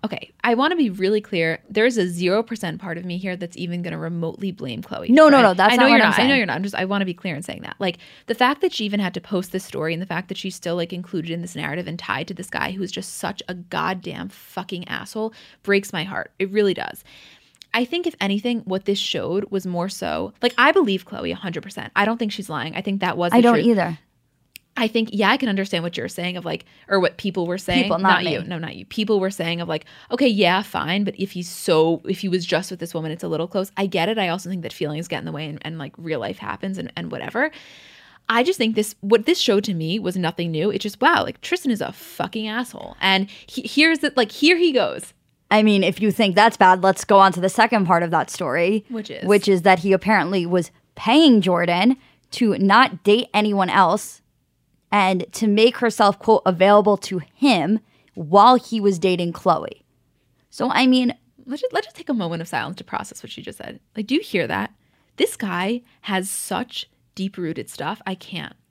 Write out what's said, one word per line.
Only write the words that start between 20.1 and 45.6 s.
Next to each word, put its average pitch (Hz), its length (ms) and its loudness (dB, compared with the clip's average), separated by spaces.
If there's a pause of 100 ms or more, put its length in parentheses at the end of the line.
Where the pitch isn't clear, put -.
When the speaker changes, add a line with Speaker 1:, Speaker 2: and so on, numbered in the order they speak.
Speaker 1:
like, 247 160 -2
I 269 140 4
believe 214 360 2
Khloe 175 240 -8
a 175 40 -6
hundred 170 280 -10
percent. - 320 -14
I 202 100 2
don't 226 120 -2
think 220 140 -4
she's 196 180 -10
lying. 151 260 -8
I 190 60 -6
think 196 200 -4
that 180 160 -2
was 175 160 0
Speaker 2:
I 220 40 8
Speaker 1:
the 247 40 8
Speaker 2:
don't 240 140 6
Speaker 1:
truth. 220 100 2
Speaker 2:
either. 180 340 0 (800)
Speaker 1:
I 233 120 0
think, 226 240 -2
yeah, 202 160 2
I 262 80 4
can 262 100 -2
understand 196 380 -2
what 175 100 -8
you're 120 140 -8
saying 180 260 -8
of, 175 80 -10
like, 165 220 -8 (240)
or 196 100 2
what 180 160 0
people 180 320 -4
were 180 100 -4
saying. 180 260 0
Speaker 2:
People, 185 160 0
not 185 240 4
Speaker 1:
Not 170 100 -2
you. - 80 -6
Speaker 2:
me. - 60 -10
Speaker 1:
No, 170 120 -8
not - 160 -12
you. 92 100 -16
People 214 360 0
were 190 100 -2
saying 170 300 -4
of, 170 80 -8
like, 156 160 -6 (260)
"Okay, 262 160 2
yeah, 196 360 4
fine, 196 420 -4
but - 120 -6
if 196 140 -6
he's 175 180 -10
so, 160 540 2
if 190 160 -6
he 196 80 -6
was 180 180 -2
just 180 260 -2
with 180 100 -12
this 170 120 -12
woman, 160 160 -6
it's 165 140 -10
a 175 60 -8
little 165 180 -4
close." 196 300 -6
I 196 80 -2
get 180 240 -2
it. 220 80 -2
I 196 100 -2
also 180 220 -6
think 180 140 -8
that - 100 -12
feelings 151 340 -8
get 160 120 -6
in - 60 -12
the 160 60 -10
way 151 160 -10
and, 147 140 -12
and, 160 160 -10
like, 160 200 -12
real 156 220 -6
life 104 200 -8
happens 190 380 -8
and, - 200 -10
and 170 120 -10
whatever. 277 420 -6 (760)
I 233 160 2
just 359 140 0
think 226 180 0
this, 214 240 -2
what 220 260 2
this 349 140 2
showed 208 260 2
to 214 80 -2
me 165 240 -2
was 185 200 -4
nothing 170 340 -2
new. 160 200 0
It's 196 120 -4
just, 202 160 -8
wow, 320 240 4
like, - 160 -10
Tristan 349 320 -4
is 214 80 -2
a - 140 -6
fucking - 560 -8
asshole. - 500 -10
And 190 300 2 (180)
he, - 180 -10
here's 311 340 4
the, 294 180 0
like, 220 160 2
here 330 240 4
he 330 160 2
goes. - 400 -2 (380)
Speaker 2:
I 214 120 6